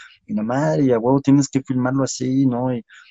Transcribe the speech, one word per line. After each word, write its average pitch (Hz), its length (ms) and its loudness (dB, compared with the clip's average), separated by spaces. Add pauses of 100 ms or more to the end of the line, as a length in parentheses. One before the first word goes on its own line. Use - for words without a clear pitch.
(280)
y 107 80 -8
la 107 80 -4
madre, 147 400 0
y 127 80 2
a 113 80 2
huevo 131 220 2
tienes 139 280 4
que 135 140 -2
filmarlo 131 400 -2
así", 131 420 -2
¿no? 127 260 -2
Y, 117 140 -8 (260)